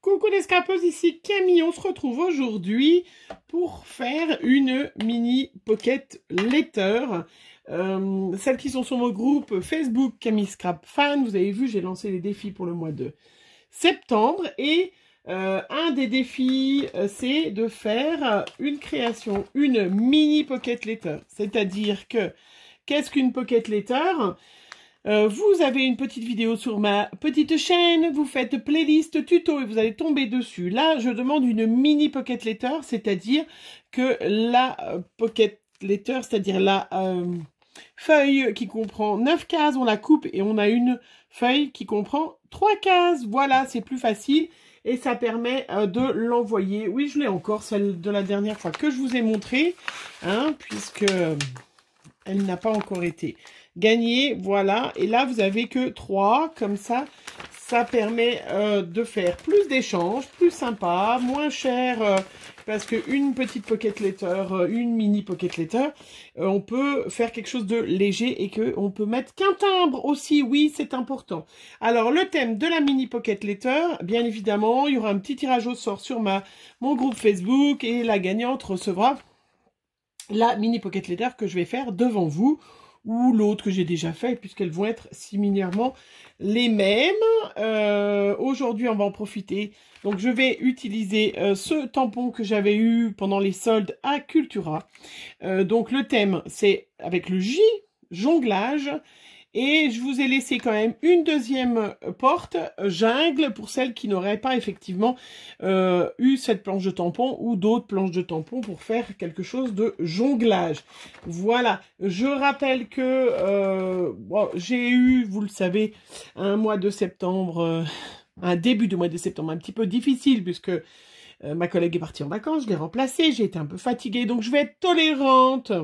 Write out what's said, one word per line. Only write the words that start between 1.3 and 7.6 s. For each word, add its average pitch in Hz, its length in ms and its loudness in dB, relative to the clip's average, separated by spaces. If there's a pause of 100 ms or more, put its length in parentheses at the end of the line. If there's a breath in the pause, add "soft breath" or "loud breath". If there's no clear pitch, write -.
On 339 100 0
se - 80 -12
retrouve 294 400 -4
aujourd'hui 269 840 2 (440 loud breath)
pour 339 360 -4
faire 302 560 -4
une 262 500 2 (140)
mini 240 460 0 (160)
pocket 233 640 -2
letter. 220 760 0 (640 soft breath)